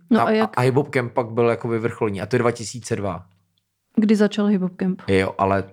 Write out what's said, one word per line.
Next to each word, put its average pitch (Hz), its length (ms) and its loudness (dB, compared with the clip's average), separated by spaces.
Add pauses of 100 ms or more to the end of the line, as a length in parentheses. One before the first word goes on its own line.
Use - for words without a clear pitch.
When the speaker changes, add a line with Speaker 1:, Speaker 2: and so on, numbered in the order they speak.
(100)
Speaker 1:
No 220 100 4
Speaker 2:
A, 117 40 2
Speaker 1:
a - 60 0
jak 220 280 0
Speaker 2:
a, - 20 2
a 123 40 2
Hip 127 100 2
Hop 139 140 2
Camp 120 240 -4
pak 117 180 -2
byl 117 180 2
jako 117 200 -2
vyvrcholení. 110 520 -2
A 101 60 -6
to 131 100 0
je - 20 2
dva 120 120 2
tisíce 113 460 -6
dva. 92 280 -6 (720)
Speaker 1:
Kdy 214 200 4
začal 208 300 0
Hip 202 160 2
Hop 180 140 -6
Camp? 185 320 -4
Speaker 2:
Jo, 95 300 2
ale 98 340 2